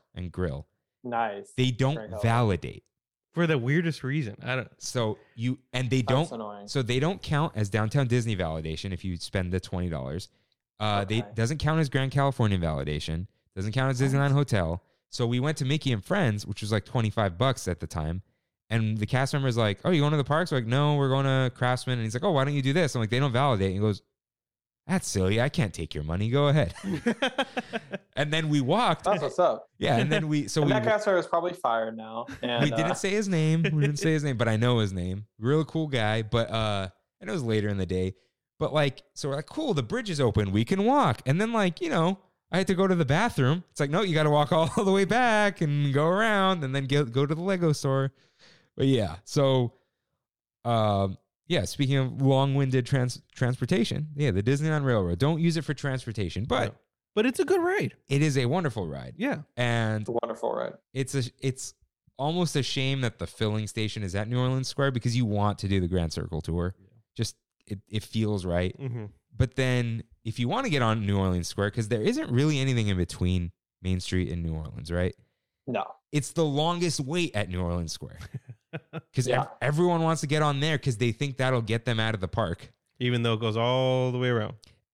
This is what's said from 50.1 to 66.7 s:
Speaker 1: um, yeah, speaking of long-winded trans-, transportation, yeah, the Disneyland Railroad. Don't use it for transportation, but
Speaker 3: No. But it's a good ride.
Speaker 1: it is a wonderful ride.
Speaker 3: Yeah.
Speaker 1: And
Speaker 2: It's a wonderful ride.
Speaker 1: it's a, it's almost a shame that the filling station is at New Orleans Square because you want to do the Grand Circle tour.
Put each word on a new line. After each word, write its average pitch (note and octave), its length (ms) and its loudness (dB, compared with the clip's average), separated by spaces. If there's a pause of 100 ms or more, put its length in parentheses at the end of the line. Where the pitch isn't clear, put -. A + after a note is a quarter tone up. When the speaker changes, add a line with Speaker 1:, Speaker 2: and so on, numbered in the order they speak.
Speaker 1:
um, G#2 540 2 (280)
yeah, D3 180 0
speaking C#3 320 0
of C3 240 0
long-winded C3+ 640 4
trans-, B2+ 360 0 (120)
transportation, D3+ 840 0
yeah, C#3+ 140 0
the F#2+ 120 2
Disneyland C#3+ 420 0
Railroad. F#2 340 2
Don't D#3 220 2
use E3 160 2
it D#3 80 -4
for D3 100 -4
transportation, A2+ 720 -4
but A#3+ 220 0
Speaker 3:
No. - 80 -8 (400)
But G#3+ 100 2
it's B3+ 160 0
a D4 60 0
good F4+ 160 4
ride. F4+ 320 0 (140)
Speaker 1:
it C#3 120 2
is D3 160 2
a C3 80 2
wonderful B2+ 420 -2
ride. C2 300 -10
Speaker 3:
Yeah. A3 220 -4 (180)
Speaker 1:
And A#2 460 0
Speaker 2:
It's A2+ 80 -8
a - 20 -4
wonderful A#2 400 -4
ride. - 220 -6 (180)
Speaker 1:
it's C3+ 220 -4
a, C3+ 80 0 (180)
it's - 320 -6 (460)
almost D#3+ 380 0
a C3+ 60 2
shame C3+ 380 -2
that A#2+ 180 -2
the E2+ 80 -6
filling G#2+ 400 -2
station G#2+ 360 -4
is F2+ 120 -4
at G#2+ 140 -4
New B2 100 -2
Orleans B2+ 300 0
Square C#3 220 0
because B2 260 0
you B2+ 80 2
want G#2 360 0
to G2 80 -2
do G2 120 2
the F2 80 2
Grand E2+ 240 0
Circle E2 300 -6
tour. F2 360 -2